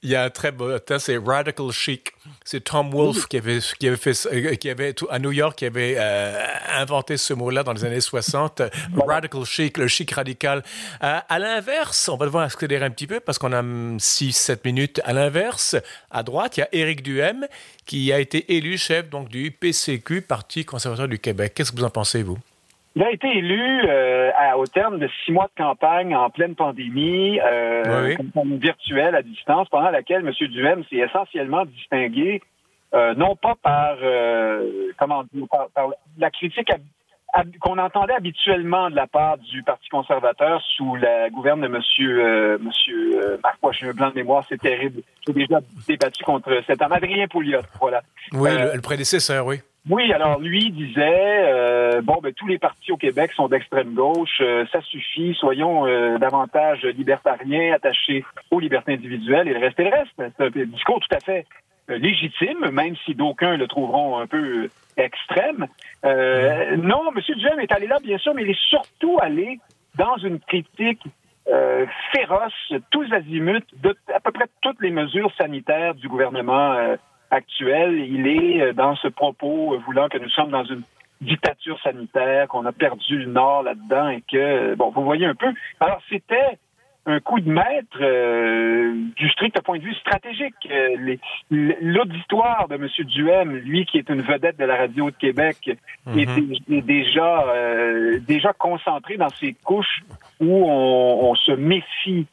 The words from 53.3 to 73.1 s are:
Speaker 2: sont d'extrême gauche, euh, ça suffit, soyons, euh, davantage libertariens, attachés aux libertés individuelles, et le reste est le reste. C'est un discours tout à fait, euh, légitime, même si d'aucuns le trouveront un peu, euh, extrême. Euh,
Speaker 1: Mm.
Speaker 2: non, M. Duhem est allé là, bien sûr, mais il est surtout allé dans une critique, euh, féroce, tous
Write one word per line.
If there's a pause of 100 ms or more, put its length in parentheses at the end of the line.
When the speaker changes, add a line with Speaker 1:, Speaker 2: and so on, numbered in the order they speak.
Speaker 2:
sont
d'extrême
gauche,
euh,
ça
suffit,
soyons,
euh,
davantage
libertariens,
attachés (280)
aux
libertés
individuelles,
et
le
reste
est
le
reste.
C'est
un
discours
tout
à
fait, (420)
euh,
légitime,
même (120)
si
d'aucuns
le
trouveront
un
peu, (280)
euh, (280)
extrême. (380)
Euh,
Speaker 1:
Mm.
Speaker 2:
non, (160)
M. (120)
Duhem
est
allé
là,
bien
sûr,
mais
il
est
surtout
allé (340)
dans
une
critique, (500)
euh, (260)
féroce, (160)
tous